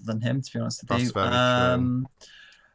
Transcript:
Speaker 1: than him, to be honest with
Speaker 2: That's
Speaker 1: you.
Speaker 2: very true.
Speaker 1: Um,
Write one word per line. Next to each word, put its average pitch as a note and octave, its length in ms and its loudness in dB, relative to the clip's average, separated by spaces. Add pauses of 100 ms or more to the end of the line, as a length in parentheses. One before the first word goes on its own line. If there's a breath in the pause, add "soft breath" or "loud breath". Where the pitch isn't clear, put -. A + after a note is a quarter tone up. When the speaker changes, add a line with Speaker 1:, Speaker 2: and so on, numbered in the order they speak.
Speaker 1:
than A2+ 180 -4
him, C3 200 0
to - 100 -16
be A#2+ 80 -4
honest A#2 220 -6
with - 60 -12
Speaker 2:
That's A#2+ 160 2
Speaker 1:
you. A#2+ 80 0
Speaker 2:
very - 160 0
true. B2 80 0
Speaker 1:
Um, B2 720 2 (680 soft breath)